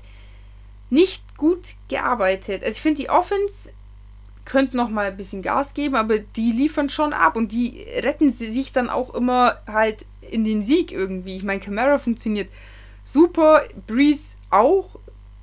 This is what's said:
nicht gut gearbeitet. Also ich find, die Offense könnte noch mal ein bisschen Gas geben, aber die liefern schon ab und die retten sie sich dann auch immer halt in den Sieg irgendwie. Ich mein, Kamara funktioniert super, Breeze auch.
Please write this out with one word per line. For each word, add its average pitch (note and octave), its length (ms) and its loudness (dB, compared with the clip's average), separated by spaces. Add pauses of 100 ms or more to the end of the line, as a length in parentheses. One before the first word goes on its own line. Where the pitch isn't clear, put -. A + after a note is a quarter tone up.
(880)
nicht - 480 2
gut F4 280 0 (240)
gearbeitet. G3 760 -2
Also G#3+ 140 -6
ich - 60 -10
find, D4+ 160 0
die C4 120 -8
Offense G4 600 -2 (720)
könnte C4 320 -2
noch A#3+ 140 -2
mal G#3+ 180 -2
ein F#3+ 80 -10
bisschen G3 260 -10
Gas B3+ 320 -2
geben, C#4+ 220 -2
aber A3 240 2
die A3+ 320 -2
liefern C#4+ 360 0
schon D4+ 240 -2
ab - 220 2
und A3+ 160 -2
die A#3 340 -4 (160)
retten C#4+ 300 2
sie A3 220 -8
sich C4 180 -4
dann B3 180 0
auch - 240 -4
immer B3 540 2
halt G#3+ 400 0 (140)
in A3+ 240 -4
den G#3+ 180 0
Sieg D4 300 0
irgendwie. F#3+ 420 -6
Ich F#3 80 -10
mein, G3 160 -4
Kamara A3+ 400 0
funktioniert G#3+ 500 -4 (540)
super, D#4 600 6 (260)
Breeze C#4+ 480 2 (140)
auch. D4+ 460 4 (460)